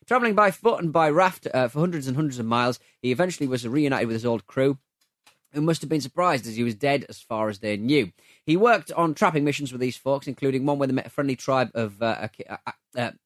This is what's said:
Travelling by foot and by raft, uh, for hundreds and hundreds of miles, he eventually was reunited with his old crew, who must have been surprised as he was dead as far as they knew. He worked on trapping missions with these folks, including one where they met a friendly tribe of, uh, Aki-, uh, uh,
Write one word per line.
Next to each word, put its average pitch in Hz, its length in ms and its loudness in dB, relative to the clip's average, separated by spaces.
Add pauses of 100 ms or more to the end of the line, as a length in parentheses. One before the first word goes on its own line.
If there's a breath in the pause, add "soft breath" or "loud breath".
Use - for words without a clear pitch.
Travelling 240 280 2
by 202 160 6
foot - 320 0
and 160 100 -2
by 160 160 4
raft, 180 460 2
uh, 127 120 4
for 127 120 -4
hundreds 160 280 -2
and 131 80 -2
hundreds 139 240 -2
of 117 60 -4
miles, 120 340 2 (220 soft breath)
he 123 100 0
eventually 156 380 0
was 123 180 -2
reunited 135 400 2
with 113 60 -2
his 113 140 -2
old 117 200 -2
crew, 135 300 0 (760)
who 147 100 -2
must 160 180 0
have 147 80 -8
been 151 140 -2
surprised 139 440 -2
as 110 100 -8
he 117 60 -2
was 117 120 0
dead 139 340 0
as - 140 -18
far 110 260 -4
as 101 120 -8
they 104 180 -2
knew. 117 340 2 (320 soft breath)
He 156 100 0
worked 202 380 2
on 165 220 0
trapping 160 300 2
missions 143 280 -2
with 123 80 -8
these 127 160 -2
folks, 135 300 -4
including 135 400 -2
one 147 120 0
where 139 100 0
they 131 40 0
met 131 140 -2
a - 20 -14
friendly 139 280 -4
tribe 131 360 0
of, 107 300 -4
uh, 113 180 0
Aki-, - 280 -10
uh, 98 80 -10 (420)
uh, 117 120 -4 (160)